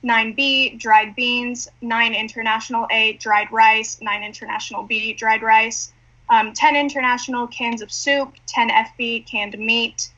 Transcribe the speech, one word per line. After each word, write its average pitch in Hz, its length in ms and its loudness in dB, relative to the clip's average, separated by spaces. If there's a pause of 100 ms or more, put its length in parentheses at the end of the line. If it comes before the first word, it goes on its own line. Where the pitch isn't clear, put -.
nine 226 300 2
B, 269 420 2
dried 214 400 2
beans, 247 520 -2 (140)
nine 233 320 0
international 220 760 -2
A, 220 220 2
dried 208 380 0
rice, 220 500 4
nine 208 200 -6
international 214 640 -10
B, 220 300 -6
dried 220 280 0
rice, 220 500 2 (380)
um, 220 240 4
ten 294 220 4
international 254 720 -2
cans 233 340 -6
of 208 100 -14
soup, 277 420 0 (140)
ten 233 220 0
F 220 280 2
B 233 240 -4
canned 208 360 -8
meat 233 600 -4